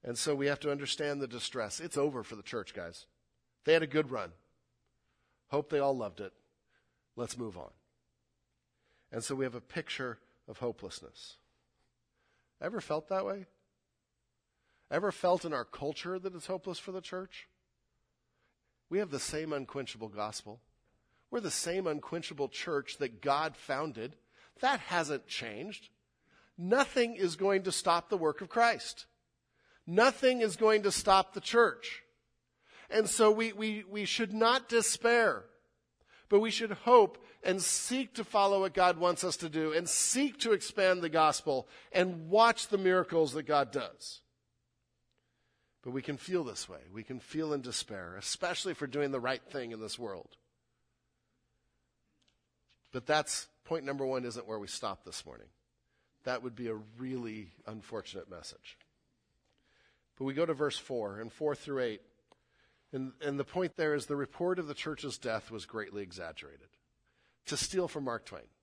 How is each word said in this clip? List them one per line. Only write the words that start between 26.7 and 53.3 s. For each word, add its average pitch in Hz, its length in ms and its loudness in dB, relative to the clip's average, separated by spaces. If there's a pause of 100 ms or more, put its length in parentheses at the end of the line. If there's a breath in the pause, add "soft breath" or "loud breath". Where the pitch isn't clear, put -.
is 175 200 2
going 196 260 4
to 180 100 -2
stop 170 360 2
the 202 100 0
work 156 240 0
of 180 80 -12
Christ. 233 560 2 (800 soft breath)
Nothing 247 560 6
is 202 140 2
going 214 260 6
to 196 100 2
stop 190 400 4
the 196 80 -8
church. - 640 2 (880 loud breath)
And 214 180 4
so 214 220 8
we, 220 240 2
we, 214 340 -4
we 208 160 -4
should 208 300 -2
not 240 340 4
despair, 226 760 4 (840 soft breath)
but 208 120 8
we 220 100 2
should 214 220 -2
hope 226 520 8 (180 loud breath)
and 185 200 2
seek - 520 -2
to 226 100 -6
follow 196 360 4
what 190 140 0
God 180 240 6
wants 175 260 2
us 170 140 0
to 170 100 -6
do 156 240 0
and 170 160 2
seek - 520 2
to 233 120 4
expand 185 480 4
the 170 80 -2
gospel 151 580 2 (240 loud breath)
and 175 380 2
watch 226 400 6
the 202 100 2
miracles 180 540 4
that 151 120 -6
God 139 280 2
does. - 480 -8 (1600)
But 127 80 -10
we 131 120 -4
can 143 140 -6
feel 175 280 -2
this 107 240 -8
way. 87 100 -14 (140)
We 110 100 -12
can 127 160 -10
feel 151 340 -4
in 143 80 0
despair, 101 560 -8
especially 180 540 -4
if 147 100 -6
we're - 60 -4
doing 139 240 -2
the 135 80 -2
right 123 320 -2
thing 123 220 -8
in 110 80 -10
this 110 180 -10
world. 101 380 -10 (2500)
But 123 120 -6
that's, - 440 0 (160)